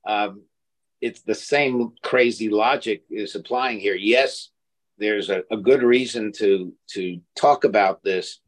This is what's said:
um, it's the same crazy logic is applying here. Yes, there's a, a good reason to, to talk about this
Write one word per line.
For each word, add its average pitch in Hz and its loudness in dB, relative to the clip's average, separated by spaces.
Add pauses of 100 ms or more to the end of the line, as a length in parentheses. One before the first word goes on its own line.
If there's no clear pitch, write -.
um, 104 -4 (580)
it's 117 -6
the 107 -2
same 127 0 (100)
crazy 117 0
logic 110 0
is 101 -8
applying 120 -4
here. 98 -2
Yes, 113 0 (480)
there's 101 -2
a, 95 -2
a 113 -2
good 123 4
reason 120 2
to, 98 0 (160)
to 90 -8 (160)
talk 143 2
about 98 2
this 92 -4